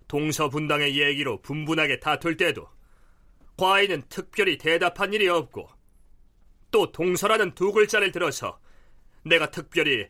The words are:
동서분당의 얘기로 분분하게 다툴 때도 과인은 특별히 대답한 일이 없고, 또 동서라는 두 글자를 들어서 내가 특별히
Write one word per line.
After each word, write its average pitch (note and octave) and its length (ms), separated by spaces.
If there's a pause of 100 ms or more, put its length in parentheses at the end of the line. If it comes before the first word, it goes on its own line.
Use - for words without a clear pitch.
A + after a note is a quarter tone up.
동서분당의 D3 880
얘기로 C#3+ 420
분분하게 D#3 600
다툴 D#3 340
때도 D#3 320 (880)
과인은 F#3+ 520
특별히 F#3 480
대답한 F3 560
일이 G#3 160
없고, C#3 400 (1000)
또 G3+ 200
동서라는 F#3 640
두 F#3+ 180
글자를 G#3 400
들어서 D3 480 (640)
내가 D#3 280
특별히 C#3+ 580